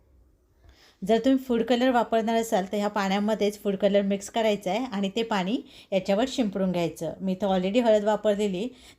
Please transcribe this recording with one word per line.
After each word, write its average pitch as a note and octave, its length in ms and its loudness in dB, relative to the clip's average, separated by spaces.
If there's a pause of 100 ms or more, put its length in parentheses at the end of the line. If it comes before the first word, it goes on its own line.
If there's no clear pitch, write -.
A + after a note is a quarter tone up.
(1000)
जर G#3 160 2
तुम्ही C4 260 2
फूड A#3 180 0
कलर B3 300 2
वापरणार A3+ 440 2
असाल A3+ 360 0
तर G#3 60 -2
ह्या G3+ 100 0
पाण्यामध्येच G#3 760 0
फूड G3+ 120 -2
कलर G3+ 260 2
मिक्स G3 280 -2
करायचा G#3 420 0
आहे A#3+ 140 -2
आणि G3 300 -4
ते A#3 80 0
पाणी G#3 340 -2 (340)
याच्यावर G3 360 0
शिंपडून G3 440 -2
घ्यायचं. E3+ 500 -2
मी F#3+ 100 -2
इथं F#3+ 160 -2
already F#3+ 360 2
हळद G#3+ 200 4
वापरलेली, G#3 640 0 (320)